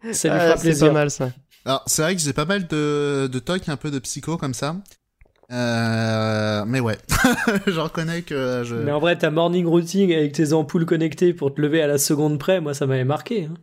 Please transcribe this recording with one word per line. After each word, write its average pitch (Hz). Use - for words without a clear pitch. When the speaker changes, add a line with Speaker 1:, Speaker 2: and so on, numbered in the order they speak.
Speaker 1:
Ça -
lui -
Speaker 2:
Ah, 185
Speaker 1:
fera 165
Speaker 2:
c'est 165
Speaker 1:
plaisir. 156
Speaker 2:
pas 147
mal, 147
ça. 131
Speaker 3:
Alors, -
c'est -
vrai 170
que 180
j'ai 143
pas 151
mal 190
de, 147
de 127
tocs 175
un 139
peu 151
de 139
psycho 151
comme 147
ça. 143
Euh... 110
mais 127
ouais, 113
<laughs> 202
je 180
reconnais 165
que 127
je 117
Speaker 1:
Mais 143
en 147
vrai, 170
ta 165
morning 170
routine 175
avec 151
tes 151
ampoules 160
connectées 165
pour 143
te 147
lever 151
à 147
la 143
seconde 151
près, 185
moi, 147
ça 143
m'avait 135
marqué, 156
hein. 156